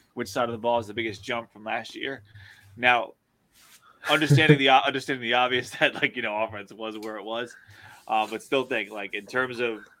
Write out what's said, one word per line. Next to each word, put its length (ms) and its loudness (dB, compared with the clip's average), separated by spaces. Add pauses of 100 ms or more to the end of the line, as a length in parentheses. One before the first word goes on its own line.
(140)
which 140 -6
side 200 0
of 40 -4
the 60 -6
ball 200 0
is 80 -4
the 80 -14
biggest 300 -6
jump 280 -6
from 120 -20
last 320 -8
year? 260 -10 (540)
Now, 380 2 (960)
understanding 500 6
the 120 4
o-, 120 8
<laughs> 40 0
understanding 360 -4
the 120 0
obvious 360 2
that, 260 0
like, 180 -2
you 80 -6
know, 200 -4
offense 300 -8
was 260 -10
where 180 -10
it 80 -12
was, 320 -8 (500)
uh, 240 0
but 120 -6
still 220 0
think, 260 -4
like, 240 -10
in 120 -8
terms 340 -2
of 200 -2 (200)